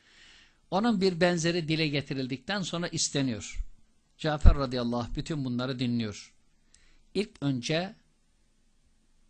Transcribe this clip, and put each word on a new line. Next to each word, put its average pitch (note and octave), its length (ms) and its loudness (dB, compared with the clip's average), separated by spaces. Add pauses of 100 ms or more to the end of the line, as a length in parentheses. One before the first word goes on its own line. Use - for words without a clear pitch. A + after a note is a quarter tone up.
(720)
Onun G3+ 300 2
bir F3+ 200 2
benzeri E3+ 460 2
dile D#3+ 200 0
getirildikten C#3 760 -4
sonra E3+ 260 -6
isteniyor. C3+ 800 -4 (520)
Cafer D3+ 380 8
radıyallahu B2 440 -2
anh A#2 160 -6
bütün D3 300 -6
bunları B2+ 340 -4
dinliyor. A#2 540 -4 (800)
İlk G#3 160 -4 (120)
önce D3+ 540 -2 (1300)